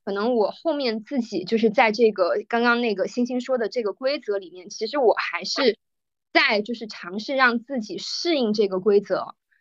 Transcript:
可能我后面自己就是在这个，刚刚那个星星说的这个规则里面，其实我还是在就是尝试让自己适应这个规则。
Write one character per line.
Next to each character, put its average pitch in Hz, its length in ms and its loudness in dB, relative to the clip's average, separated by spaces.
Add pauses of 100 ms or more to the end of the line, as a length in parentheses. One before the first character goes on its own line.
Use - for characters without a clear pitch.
可 202 80 -6
能 214 220 0
我 220 160 2
后 - 240 -4
面 233 280 -4
自 277 180 -4
己 208 220 -4
就 226 140 -2
是 220 140 4
在 233 200 4
这 214 220 4
个， 185 220 0 (160)
刚 233 120 0
刚 240 200 2
那 226 120 0
个 185 140 -2
星 247 160 -2
星 247 160 -4
说 254 160 -2
的 220 140 -2
这 240 120 -4
个 202 120 -2
规 269 260 -2
则 208 160 -4
里 190 140 -8
面， 175 180 -18
其 - 180 -8
实 262 120 -4
我 233 160 6
还 - 280 -6
是 262 360 0 (560)
在 254 260 4
就 226 140 -4
是 226 120 -10
尝 196 320 -10
试 247 160 -6
让 247 260 4
自 254 200 -6
己 208 160 -8
适 - 400 -2
应 226 160 2
这 208 160 2
个 185 100 -2
规 202 220 4
则。 185 340 -4 (260)